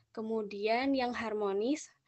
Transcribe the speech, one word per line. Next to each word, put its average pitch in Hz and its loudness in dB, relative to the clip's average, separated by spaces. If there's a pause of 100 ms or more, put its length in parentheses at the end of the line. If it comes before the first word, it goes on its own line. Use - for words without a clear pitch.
(140)
Kemudian 220 0
yang 247 2
harmonis, 214 0 (180)